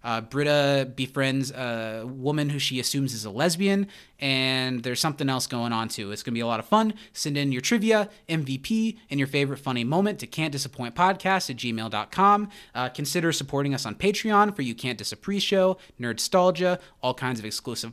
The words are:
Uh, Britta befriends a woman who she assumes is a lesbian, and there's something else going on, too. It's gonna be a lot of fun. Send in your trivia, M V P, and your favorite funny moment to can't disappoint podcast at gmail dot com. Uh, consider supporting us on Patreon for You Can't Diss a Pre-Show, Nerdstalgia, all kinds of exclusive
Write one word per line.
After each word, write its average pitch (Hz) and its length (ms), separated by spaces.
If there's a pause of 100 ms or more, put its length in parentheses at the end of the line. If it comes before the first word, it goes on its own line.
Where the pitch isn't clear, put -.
Uh, 113 160
Britta 139 760
befriends 135 560
a 113 520
woman 139 440
who 147 100
she 131 220
assumes 131 340
is 107 100
a 107 60
lesbian, 185 560 (320)
and 131 640
there's 123 160
something 147 300
else 131 180
going 120 260
on, 113 160
too. 101 220
It's 104 140
gonna 120 100
be 117 60
a 117 60
lot 113 120
of - 80
fun. 214 280 (180)
Send 143 240
in 143 160
your 123 80
trivia, 220 480 (200)
M 160 140
V 135 160
P, 220 400 (120)
and 143 100
your 135 80
favorite 139 300
funny 123 260
moment 185 360
to 123 60
can't 156 240
disappoint 131 460
podcast 190 540
at 123 60
gmail 113 340
dot 104 200
com. 202 380 (260)
Uh, 123 140
consider 160 420
supporting 139 440
us 127 120
on 107 80
Patreon 208 600
for 143 60
You 117 120
Can't 123 240
Diss 107 140
a - 40
Pre-Show, 190 600 (240)
Nerdstalgia, 180 800 (220)
all 127 120
kinds 127 240
of 107 60
exclusive 117 480